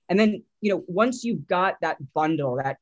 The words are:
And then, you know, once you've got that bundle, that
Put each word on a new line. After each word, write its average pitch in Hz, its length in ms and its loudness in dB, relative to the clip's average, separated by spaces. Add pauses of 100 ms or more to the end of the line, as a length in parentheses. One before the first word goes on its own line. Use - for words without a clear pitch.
And 190 100 2
then, 214 240 2 (180)
you 208 140 2
know, 170 120 -4
once 226 380 0
you've 185 220 -4
got 180 340 0
that 160 160 -2 (180)
bundle, 156 420 0
that 135 260 -4